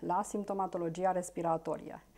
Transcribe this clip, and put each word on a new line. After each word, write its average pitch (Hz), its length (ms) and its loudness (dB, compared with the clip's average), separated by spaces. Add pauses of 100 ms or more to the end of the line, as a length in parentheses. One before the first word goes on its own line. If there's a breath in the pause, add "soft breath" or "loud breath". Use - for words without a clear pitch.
la 175 220 2
simptomatologia 185 920 0
respiratorie, 165 880 -2 (160 soft breath)